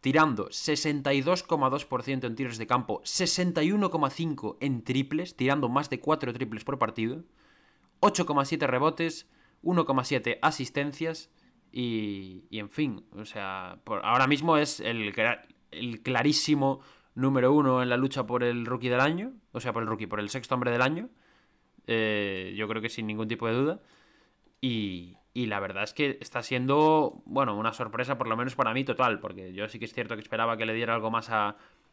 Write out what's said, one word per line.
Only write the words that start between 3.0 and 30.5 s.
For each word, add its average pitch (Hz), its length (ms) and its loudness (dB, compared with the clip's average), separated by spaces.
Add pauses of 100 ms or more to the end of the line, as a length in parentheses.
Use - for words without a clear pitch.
sesenta 175 600 0
y 175 80 4
uno 202 200 2
coma 147 180 2
cinco 139 520 -4
en 131 220 -2
triples, 139 520 -2
tirando 135 340 2
más 139 200 0
de 127 100 -4
cuatro 147 340 0
triples 113 300 -6
por 139 160 -6
partido, 117 440 0 (760)
ocho 202 260 4
coma 143 200 2
siete 151 220 0
rebotes, 156 600 0 (340)
uno 170 240 2
coma 131 200 2
siete 123 360 0
asistencias 147 880 -2 (420)
y, 104 760 -4
y 107 100 -8
en 101 100 -10
fin, 143 420 -4
o 107 140 -12
sea, 95 580 -8
por, 104 220 -4
ahora 127 220 6
mismo 151 300 4
es 147 220 0
el 110 340 -2
cla-, 113 320 0 (260)
el 113 300 -8
clarísimo 135 800 2 (340)
número 131 380 4
uno 135 300 6
en 127 60 -2
la 123 80 2
lucha 131 300 0
por 123 160 0
el 120 220 0
rookie 120 240 -2
del 123 120 4
año, 175 320 0 (180)
o 123 80 -6
sea, 120 140 -4
por 117 100 -2
el 110 60 -4
rookie, 110 180 -4
por 104 120 -4
el 104 100 -4
sexto 127 260 -4
hombre 123 160 0
del 120 120 2
año, 165 260 0 (800)
eh, 104 680 -2
yo 107 100 -4
creo 110 140 -4
que 113 80 -6
sin 110 180 -6
ningún 107 200 -4
tipo 117 200 -4
de 113 60 0
duda, 147 280 0 (800)
y, 98 560 -4 (160)
y 123 140 -2
la 101 120 -2
verdad 98 240 -4
es - 100 -8
que 139 280 0
está - 220 -6
siendo, 147 840 4
bueno, 123 320 0
una 113 160 0
sorpresa 120 440 -4
por 117 100 -2
lo 113 100 0
menos 123 180 -4
para 117 180 2
mí 131 100 0
total, 123 360 2
porque 92 340 -12
yo 101 160 -4
sí 113 100 -14
que 117 60 -8
es 113 80 -12
cierto 113 220 -6
que 104 60 -10
esperaba 113 360 0